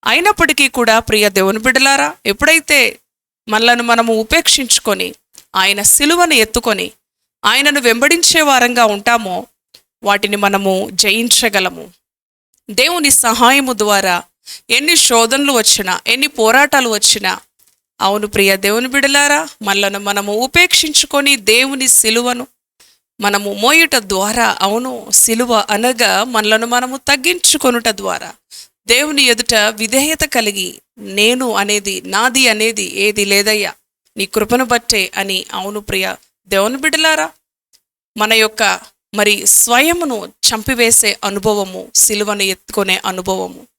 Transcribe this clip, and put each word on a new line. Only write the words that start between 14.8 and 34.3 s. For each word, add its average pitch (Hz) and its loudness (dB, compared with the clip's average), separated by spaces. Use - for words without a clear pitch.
శోధనలు 262 2
వచ్చినా, 196 0
ఎన్ని 254 0
పోరాటాలు 262 2
వచ్చినా, 208 -2
అవును 208 0
ప్రియ 202 2
దేవుని 208 -2
బిడ్డలారా, 285 2
మనలను 202 -2
మనము 202 -4
ఉపేక్షించుకొని 285 0
దేవుని 254 0
సిలువను 240 0
మనము 202 -2
మోయుట 285 2
ద్వారా, 208 -2
అవును, 240 -4
సిలువ 226 0
అనగా 220 0
మనలను 220 0
మనము 247 -2
తగ్గించుకొనుట 277 0
ద్వారా 196 -6
దేవుని 285 0
ఎదుట 240 0
విధేయత 226 0
కలిగి, 208 -4
"నేను 220 -2
అనేది, 202 -2
నాది 226 0
అనేది 214 -2
ఏది 202 -2
లేదయ్యా, 202 0
నీ 196 -6
కృపను 233 0